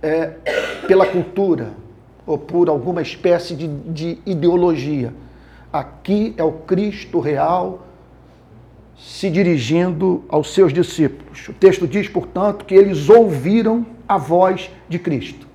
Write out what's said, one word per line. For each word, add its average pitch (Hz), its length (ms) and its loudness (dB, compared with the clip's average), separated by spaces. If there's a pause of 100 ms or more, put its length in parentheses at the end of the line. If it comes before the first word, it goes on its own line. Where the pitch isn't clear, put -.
é, 160 340 -4 (520)
pela 190 180 4
cultura 175 680 -4 (520)
ou 147 140 -4
por 175 300 -2
alguma 160 340 -2
espécie 175 520 -2
de, 156 120 -8
de 160 580 -8
ideologia. 151 880 0 (600)
Aqui 208 640 -4
é 165 80 -2
o 160 80 0
Cristo 185 680 -4
real 170 600 -2 (1160)
se - 320 -8
dirigindo 170 1000 0
aos 151 260 -2
seus 180 180 4
discípulos. - 760 -2
O - 40 -16
texto 185 340 6
diz, 190 220 -2
portanto, 202 560 -4
que 190 100 -6
eles 185 340 4
ouviram 220 760 4 (220)
a 196 80 2
voz 180 540 0 (180)
de 170 100 -6
Cristo. - 560 -6